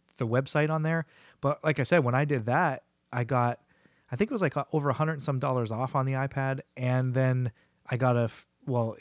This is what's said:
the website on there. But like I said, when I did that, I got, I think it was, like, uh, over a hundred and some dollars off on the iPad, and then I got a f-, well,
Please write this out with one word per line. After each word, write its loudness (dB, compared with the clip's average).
the -2
website 2
on -2
there. 0
But -2
like 2
I 2
said, 4
when 2
I 2
did -2
that, 0
I -2
got, 0
I -8
think 0
it -6
was, -2
like, 0
uh, -2
over 0
a 4
hundred 0
and -10
some -2
dollars 0
off -4
on 0
the -2
iPad, -2
and 0
then 2
I -2
got 4
a 2
f-, -8
well, -2